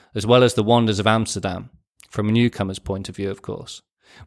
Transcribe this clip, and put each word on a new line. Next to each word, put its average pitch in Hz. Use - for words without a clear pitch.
as 104
well 123
as 120
the 107
wonders 113
of 101
Amsterdam, 101
from 107
a 110
newcomer's 110
point 95
of 95
view, 98
of 98
course, -